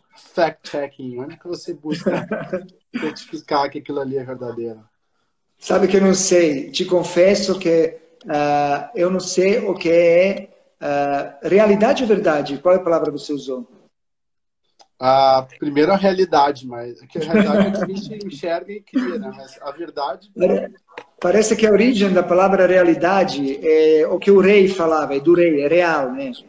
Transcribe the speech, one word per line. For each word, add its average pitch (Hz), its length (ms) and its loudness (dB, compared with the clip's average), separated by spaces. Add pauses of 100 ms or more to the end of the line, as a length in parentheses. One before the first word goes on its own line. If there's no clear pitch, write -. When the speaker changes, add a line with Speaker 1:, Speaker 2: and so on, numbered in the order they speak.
(340)
Speaker 1:
fact-checking? 139 840 -6
Onde 151 180 -12
que - 120 -20
você 175 260 -10
busca 156 500 -6 (720)
certificar 151 720 -6
que 143 100 -12
aquilo 143 220 -8
ali 135 160 -6
é 131 80 -6
verdadeiro? 117 600 -10 (720)
Speaker 2:
Sabe 190 300 0
que 196 80 2
eu 190 60 2
não 190 120 4
sei. 160 560 0
Te 180 140 -4
confesso 180 720 0
que, 165 400 0 (300)
ah, 147 640 -2
eu 180 160 0
não 185 100 -2
sei 190 380 0
o 202 160 -4
que 170 160 -4
é, 175 580 2 (320)
ah, 143 640 -4
realidade 208 640 2
ou 214 40 -2
verdade. 151 500 0
Qual 180 140 2
é 185 60 4
a 185 40 -10
palavra 156 280 -2
que 143 80 -6
você - 140 -10
usou? 127 360 -10 (1400)
Speaker 1:
Ah, 131 420 4 (120)
primeiro 151 340 0
a 196 40 2
realidade, 160 680 0
mas 120 380 -14
é - 40 -20
que - 120 -14
a 160 40 -6
realidade 208 440 2
é - 60 -2
que - 100 -4
a 185 140 -8
gente 208 300 -12
enxerga 175 460 -8
e 208 80 -14
cria, 247 380 -6
né? - 160 -12
Mas 135 260 -20
a 139 120 -12
verdade 156 600 -10
Speaker 2:
Pare-, 101 400 -2 (480)
parece 208 360 2
que 220 100 0
a 214 60 4
origem 202 400 2
da 180 100 2
palavra 185 460 2
realidade 165 920 2
é 156 440 4
o 180 100 -2
que 202 140 0
o 196 100 8
rei 196 280 6
falava, 156 480 -2
é 139 40 -4
do 170 140 4
rei, 165 260 4
é 143 60 0
real, 160 460 0
né? 135 180 -10 (180)